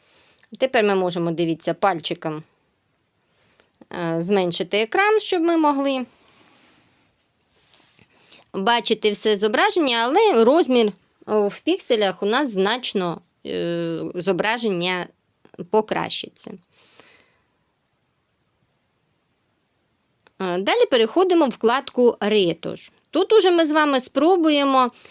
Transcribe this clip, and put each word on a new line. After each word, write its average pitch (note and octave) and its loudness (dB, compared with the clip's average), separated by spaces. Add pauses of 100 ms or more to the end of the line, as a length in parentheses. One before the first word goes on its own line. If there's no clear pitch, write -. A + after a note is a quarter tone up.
(580)
Тепер B3+ 0
ми G3+ 2
можемо, F3 -2
дивіться, E3 -2
пальчиком, E3 -4 (1500)
е, E3 -4
зменшити F#3 -2
екран, G4+ 0
щоб F#4 -2
ми E4+ 0
могли C#4 0 (2500)
бачити G#3+ 0
все G#3 2
зображення, C4 2
але C4 4
розмір, B3 4 (340)
о, G#3 0
в G3 -8
пікселях G#3+ -2
у - 0
нас B3 0
значно, G3 -2 (240)
е, E3+ -6 (160)
зображення F#3 -2 (640)
покращиться. - -4 (4000)
Е, F3+ -4
далі F4 0
переходимо E4 2
в B3+ 0
вкладку A#3+ 0
«Ретуш». F#3+ -2 (200)
Тут G4 0
уже F#4 6
ми E4+ 2
з D4 -2
вами D4+ 2
спробуємо C#4+ 2 (200)